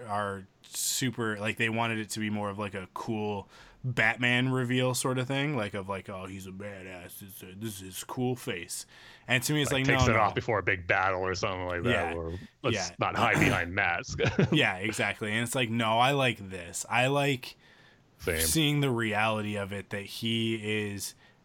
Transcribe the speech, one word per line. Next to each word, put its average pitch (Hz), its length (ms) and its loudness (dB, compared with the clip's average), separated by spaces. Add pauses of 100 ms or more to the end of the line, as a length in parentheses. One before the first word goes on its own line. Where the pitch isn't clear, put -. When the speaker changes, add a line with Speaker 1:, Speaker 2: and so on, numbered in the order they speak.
Speaker 1:
are 101 360 -2 (180)
super, - 760 -2
like, 107 180 -2
they 117 140 2
wanted 113 280 0
it 107 120 -6
to 110 100 -6
be 107 100 0
more 104 200 -2
of, 98 80 -8
like, 104 160 -6
a 95 200 -6
cool 104 540 -4 (340)
Batman 123 680 2
reveal 127 440 2
sort 127 240 0
of 127 80 -2
thing, 139 300 0
like, 104 160 -2
of, 98 160 -4
like, 95 220 -6
"Oh, 95 160 -8
he's 95 200 -10
a 95 40 -10
badass. 92 680 -12
This 95 240 -16
is, 92 160 -16
this 107 180 -6
is 95 40 -12
his 95 240 -10
cool 127 320 -2
face." - 480 -6 (420)
And 123 180 2
to 151 100 2
me, 151 80 4
it's 139 100 2
Speaker 2:
Like, 135 140 2
Speaker 1:
like, 135 100 6
Speaker 2:
takes 127 100 6
Speaker 1:
"No, 120 60 6
Speaker 2:
it 110 40 6
Speaker 1:
no." 113 60 6
Speaker 2:
off 98 120 4
before 110 240 0
a 92 40 0
big 92 240 0
battle 95 360 2
or 92 120 0
something 92 320 -2
like 87 180 -2
that, 101 280 0
Speaker 1:
Yeah. - 20 -6
Speaker 2:
or 82 200 -4 (280)
let's 120 140 0
Speaker 1:
Yeah. 90 220 -2
Speaker 2:
not 98 180 0
hide 107 240 4
behind 92 340 2
masks. 92 480 0 (160)
<laughs> - 140 4
Speaker 1:
Yeah, 120 240 4
exactly. 104 560 -2
And 113 100 0
it's 117 120 -4
like, 127 160 0
"No, 113 280 2
I 127 120 6
like 120 400 0
this. 87 400 -8
I 120 160 4
like 139 500 0 (640)
Speaker 2:
Same. 82 220 0
Speaker 1:
seeing 147 420 4
the 139 80 2
reality 107 640 0
of 98 160 -4
it, 98 160 -8
that 101 160 -6
he 113 520 -2
is, 104 580 -4 (300)